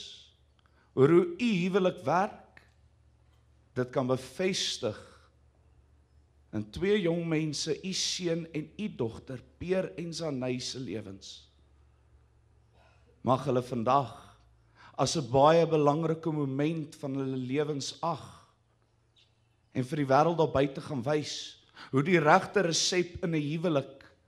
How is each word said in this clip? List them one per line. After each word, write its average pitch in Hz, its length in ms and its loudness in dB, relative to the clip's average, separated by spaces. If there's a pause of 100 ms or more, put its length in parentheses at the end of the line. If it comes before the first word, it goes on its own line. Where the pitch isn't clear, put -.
(960)
oor 135 140 8
hoe 175 220 8
u 247 160 -2
huwelik 185 580 2
werk, 185 380 0 (1300)
dit - 160 -4
kan 131 160 0
bevestig 127 920 -2 (1600)
in 107 160 -6
twee 202 320 0
jong 170 240 0
mense, 156 480 -2
u 190 240 -6
seun 170 460 -2 (100)
en 156 140 -8 (100)
u 208 160 -6
dogter, 120 460 -8 (180)
Peer 185 400 -2
en 170 160 -8
Zanay 127 480 -4
se - 160 -8
lewens. 98 540 -10 (1900)
Mag 131 220 2
hulle 127 160 2
vandag 123 480 2 (840)
as 135 220 0
'n 131 140 -4
baie 156 360 8
belangrike 156 640 2
moment 147 640 -2
van 135 200 -8
hulle 135 220 -4
lewens 139 640 -4
ag - 460 -8 (1300)
en 127 100 -2
vir 139 120 -6
die 139 160 0
wêreld 160 260 6
daar 156 160 2
buite 139 260 0
gaan 139 220 -6
wys 147 560 -4 (320)
hoe 135 120 2
die 170 180 4
regte 185 420 6
resep 175 640 -2
in 165 100 -2
'n 151 80 0
huwelik 156 600 -2 (240)